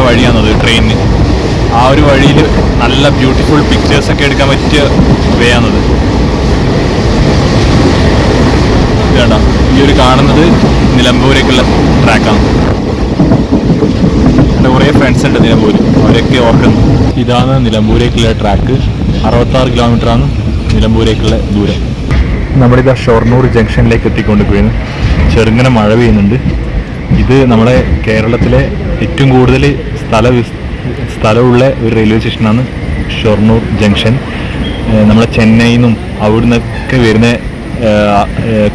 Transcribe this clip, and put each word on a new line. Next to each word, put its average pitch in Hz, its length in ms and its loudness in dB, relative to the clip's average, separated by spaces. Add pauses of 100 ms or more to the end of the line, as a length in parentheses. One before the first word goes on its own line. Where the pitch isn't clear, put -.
വഴിയാണത് 117 440 2 (120)
ട്രെയിനിന്. 113 340 0 (840)
ആ - 20 2 (120)
ഒരു 147 160 2
വഴിയിൽ 135 300 2 (440)
നല്ല 135 260 0 (100)
ബ്യൂട്ടിഫുൾ 131 420 0 (100)
പിക്ചേഴ്സ് 143 420 0
ഒക്കെ 143 140 -2
എടുക്കാൻ 135 240 0
പറ്റിയ 143 300 0 (580)
വേ 120 180 2
ആണത്. 104 220 0 (3250)
ഇത് 127 140 2
കണ്ടോ, 110 180 2 (360)
ഈ - 100 2
ഒരു 139 160 2
കാണുന്നത് 135 440 2 (520)
നിലമ്പൂരേക്കുള്ള 127 640 2 (420)
ട്രാക്കാണ്. 110 400 0 (2250)
എൻ്റെ 131 160 2
കുറേ 139 140 2 (120)
ഫ്രണ്ട്സ് 131 280 0
ഉണ്ട് 123 180 0
നിലമ്പൂർ, 110 280 2 (300)
അവരൊക്കെ 117 420 0
ഓർക്കുന്നു. 123 340 2 (440)
ഇതാണ് 123 300 0 (120)
നിലമ്പൂരേക്കുള്ള 113 680 0 (100)
ട്രാക്ക്. 110 340 0 (520)
അറുപത്താറ് 120 460 0
കിലോമീറ്ററാണ് 117 520 0 (500)
നിലമ്പൂരേക്കുള്ള 110 600 0 (180)
ദൂരം. 101 260 -2 (840)
നമ്മളിതാ 127 320 2 (100)
ഷൊർണൂർ 117 400 2 (120)
ജംഗ്ഷനിലേക്ക് 113 540 0
എത്തിക്കൊണ്ടിരിക്കുകയാണ്. 104 640 0 (600)
ചെറുങ്ങനെ 117 440 2
മഴ 104 120 0 (100)
പെയ്യുന്നുണ്ട്. 110 380 2 (840)
ഇത് 113 140 2 (160)
നമ്മളെ 117 240 2 (300)
കേരളത്തിലെ 117 560 0 (440)
ഏറ്റവും 135 300 0
കൂടുതൽ 127 280 2 (380)
സ്ഥല 113 340 0
വിസ്-, 117 200 -4 (600)
സ്ഥലമുള്ള 120 480 2 (200)
ഒരു 113 140 0
റെയിൽവേ 110 240 0
സ്റ്റേഷനാണ് 113 400 -2 (560)
ഷൊർണൂർ 110 440 0 (200)
ജംഗ്ഷൻ. 107 320 0 (800)
ഏഹ്, 107 180 2
നമ്മളെ 110 180 2 (100)
ചെന്നൈയിൽ 117 400 2
നിന്നും 120 160 2 (340)
അവിടുന്നൊക്കെ 117 800 -2
വരുന്ന, 110 220 2 (640)
ഏഹ്, 104 340 2 (280)
ഏഹ്, 107 240 0